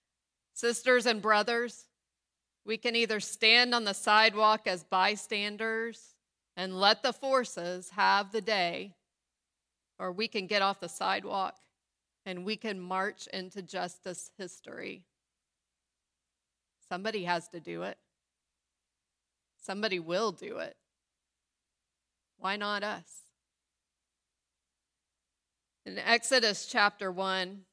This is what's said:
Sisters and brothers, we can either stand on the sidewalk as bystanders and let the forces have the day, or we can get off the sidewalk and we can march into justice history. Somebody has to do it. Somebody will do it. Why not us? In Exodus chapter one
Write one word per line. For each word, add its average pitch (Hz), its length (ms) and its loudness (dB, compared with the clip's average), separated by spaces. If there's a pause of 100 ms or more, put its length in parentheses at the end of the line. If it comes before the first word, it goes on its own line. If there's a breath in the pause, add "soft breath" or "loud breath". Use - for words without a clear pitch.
(540)
Sisters 240 500 2
and 220 160 2
brothers, 214 680 0 (760)
we 214 120 -4
can 233 180 -2
either 214 260 0
stand 240 540 4
on 233 100 2
the 196 100 -2
sidewalk 214 720 6
as 180 180 -2
bystanders 208 1300 -2 (420)
and 185 220 -4
let 208 240 6
the 254 100 0
forces 185 760 -2
have 196 420 2
the 220 80 -2
day, 185 540 -2 (1040)
or 185 140 -6
we 220 160 -4
can 190 180 -4
get 202 160 0
off 196 180 0
the 170 80 -10
sidewalk 190 680 -4 (680)
and 180 180 -8
we 214 120 -4
can 208 220 -6
march 185 540 -4
into 185 300 -10
justice 180 720 -10
history. 185 680 -14 (1800)
Somebody 196 360 -6
has 175 240 -2
to 170 120 -14
do 170 220 -10
it. 190 140 -8 (1700)
Somebody 196 360 -2
will 175 340 -2
do - 260 -10
it. - 180 -8 (1600)
Why 190 180 -2
not 208 260 -4
us? 208 220 -6 (2750)
In 190 120 -12
Exodus 226 680 2
chapter 202 440 2
one 190 520 -4 (100)